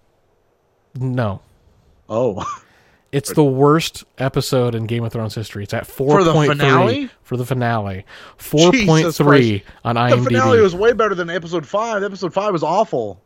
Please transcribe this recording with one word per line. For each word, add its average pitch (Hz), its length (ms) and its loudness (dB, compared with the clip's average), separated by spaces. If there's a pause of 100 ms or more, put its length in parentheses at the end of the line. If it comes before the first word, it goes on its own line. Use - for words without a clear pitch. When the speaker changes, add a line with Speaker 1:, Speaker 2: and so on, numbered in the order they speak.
(960)
Speaker 1:
No. 123 440 -4 (680)
Speaker 2:
Oh. 110 360 -2 (220)
<laughs> - 40 -20 (420)
Speaker 1:
It's - 200 -4
the 156 120 2
worst 143 580 0 (160)
episode 127 560 -2
in 110 120 -6
Game 117 180 -4
of 113 80 -6
Thrones 110 240 -8
history. 104 260 -10
It's 98 100 -10
at 113 140 -6
Speaker 2:
For 151 380 2
the 160 80 2
Speaker 1:
four 151 140 2
point 143 120 0
three 143 100 2
Speaker 2:
finale? 214 420 2 (120)
Speaker 1:
for - 140 -8
the 123 100 -4
finale. 113 580 -4 (340)
Speaker 2:
Jesus - 120 -16 (100)
Speaker 1:
Four 175 120 6
point 165 420 2
three 131 460 4
Speaker 2:
Christ. - 240 -20
Speaker 1:
on 117 100 -2
Speaker 2:
The 117 60 0
Speaker 1:
I 120 100 2
M 120 140 4
D - 60 0
B. 120 40 0
Speaker 2:
finale 233 260 4
was 190 140 4
way 220 200 2
better 208 200 0
than 170 160 -6
episode 165 340 -6
five. 214 380 -4
Episode 196 320 -8
five 202 180 -2
was 156 120 -2
awful. 151 600 -4